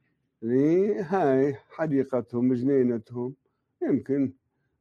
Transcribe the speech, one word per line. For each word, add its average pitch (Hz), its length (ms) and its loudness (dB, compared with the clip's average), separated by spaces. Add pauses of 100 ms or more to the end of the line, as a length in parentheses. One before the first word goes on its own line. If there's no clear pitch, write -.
(420)
لهاي 151 1120 2
حديقتهم، 131 1000 -2
جنينتهم، 120 800 -2 (480)
يمكن 139 500 -2 (480)